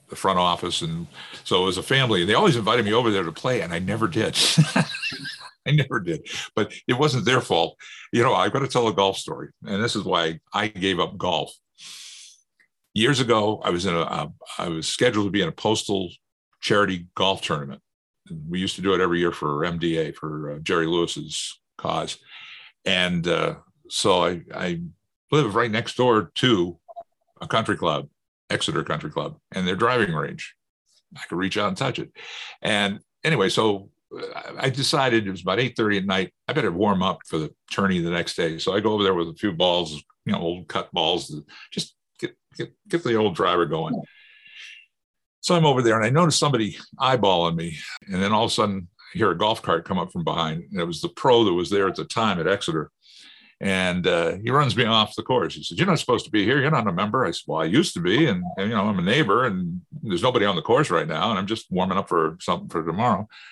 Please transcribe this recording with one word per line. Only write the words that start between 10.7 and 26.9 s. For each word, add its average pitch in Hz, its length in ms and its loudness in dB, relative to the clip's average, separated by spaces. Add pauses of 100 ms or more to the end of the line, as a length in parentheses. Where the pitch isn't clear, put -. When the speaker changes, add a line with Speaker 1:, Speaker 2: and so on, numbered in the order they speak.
Speaker 1:
up 90 200 -2
golf. 85 360 -2 (1400)
Years 123 260 4
ago, 110 420 2
I - 80 0
was 87 140 0
in 90 100 0
a, 85 60 2
a, 76 320 -4 (260)
I 87 100 -4
was 82 200 -4
scheduled 107 380 2
to 95 40 -2
be 95 120 0
in 82 60 -2
a 78 40 -6
postal 101 580 -2 (500)
charity 95 540 2
golf 95 280 0
tournament. 71 400 -6 (460)
And 78 200 -12
we 90 120 -4
used 95 160 -4
to 90 60 -8
do 98 120 4
it 90 60 4
every 87 200 2
year 87 120 2
for 76 320 -2
M 85 140 -2
D 82 200 0
A, 76 140 -2
for, 76 400 -10
uh, 73 60 -12
Jerry 82 280 0
Lewis's 80 720 -4 (160)
cause. 80 420 -4 (640)
And, 90 440 0
uh, 82 280 0 (320)
so 90 360 2
I, 87 180 -2 (120)
I 90 260 -4 (500)
live 139 240 2
right 117 160 2
next 113 260 -4
door 113 400 4
to 92 420 2 (600)